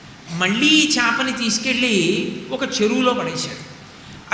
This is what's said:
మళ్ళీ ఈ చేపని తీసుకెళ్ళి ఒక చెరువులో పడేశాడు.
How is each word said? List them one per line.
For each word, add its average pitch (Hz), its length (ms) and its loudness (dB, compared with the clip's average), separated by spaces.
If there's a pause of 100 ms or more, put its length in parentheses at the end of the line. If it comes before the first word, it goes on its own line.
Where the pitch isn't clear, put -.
(360)
మళ్ళీ 196 320 2
ఈ 311 300 4
చేపని 247 340 0
తీసుకెళ్ళి 220 1200 0
ఒక 262 120 -4
చెరువులో 247 500 2
పడేశాడు. - 600 -6 (580)